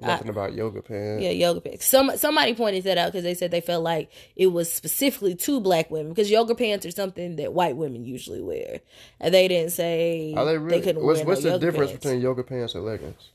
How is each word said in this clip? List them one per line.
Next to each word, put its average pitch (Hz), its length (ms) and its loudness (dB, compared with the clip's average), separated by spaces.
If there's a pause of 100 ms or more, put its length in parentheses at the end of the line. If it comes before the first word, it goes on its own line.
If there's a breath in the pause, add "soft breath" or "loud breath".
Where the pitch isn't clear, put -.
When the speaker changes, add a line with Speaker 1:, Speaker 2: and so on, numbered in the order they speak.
Speaker 1:
I - 60 -4
Speaker 2:
Nothing 165 220 -2
about 101 240 -4
yoga 107 280 -4
pants. 104 400 -6
Speaker 1:
Yeah, 180 100 0
yoga 175 280 2
pants. - 260 -10
Some, 269 300 4
somebody 302 380 2
pointed 202 320 0
that 185 120 2
out 170 140 2
'cause 180 120 -6
they 175 100 -2
said 175 180 -4
they 170 80 0
felt 170 240 -2
like 165 260 -2 (280 loud breath)
it 185 100 6
was 170 240 2
specifically 202 640 0
to 277 240 0
black 175 320 2
women, 156 240 -4
'cause 208 140 2
yoga 226 260 4
pants 208 300 0
are 175 60 -8
something 180 440 -6
that 147 180 -4
white 165 220 2
women 127 300 -6
usually 95 360 -10
wear. 78 380 -8 (400 loud breath)
And - 140 2
they 185 160 6
didn't 175 240 0
say 165 640 -2
Speaker 2:
Are 135 80 2
they 160 80 2
Speaker 1:
they 160 60 2
Speaker 2:
really? 170 220 0
Speaker 1:
couldn't 160 220 0
Speaker 2:
What's, 156 160 4
Speaker 1:
wear 151 80 -2
Speaker 2:
what's 190 160 2
Speaker 1:
no 165 60 2
Speaker 2:
the - 60 2
Speaker 1:
yoga 147 100 0
Speaker 2:
difference 156 260 2
Speaker 1:
pants. - 140 -12
Speaker 2:
between 127 160 0
yoga 127 220 0
pants 123 320 -6
and 92 100 -6
leggings? 101 500 -10